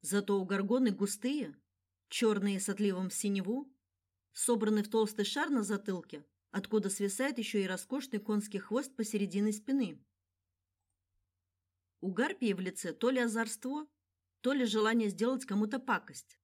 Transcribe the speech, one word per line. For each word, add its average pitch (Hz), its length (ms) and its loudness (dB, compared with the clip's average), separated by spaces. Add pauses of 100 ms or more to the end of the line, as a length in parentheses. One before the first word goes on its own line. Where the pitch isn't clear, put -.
Зато 202 400 0
у 185 40 0
Горгоны 202 480 2
густые, 208 640 -2 (520)
чёрные 202 520 2
с - 80 -4
отливом 190 400 0
в - 60 -8
синеву, 202 580 -2 (600)
собраны 214 520 2
в - 40 -8
толстый 214 360 2
шар 302 260 -2
на 240 140 2
затылке, 185 600 -4 (260)
откуда 196 400 0
свисает 220 480 -2
ещё 214 200 -2
и 190 80 2
роскошный 208 520 -4
конский 208 400 -2
хвост 254 360 -4
посередине 208 580 0
спины. 214 500 -4 (2000)
У 185 120 -2
Гарпии 226 400 0
в 185 80 -2
лице 185 320 -4
то 233 180 2
ли 262 100 2
озорство, 233 680 -2 (540)
то 254 120 2
ли 269 120 2
желание 220 440 4
сделать 233 360 0
кому-то 214 360 0
пакость. - 640 -4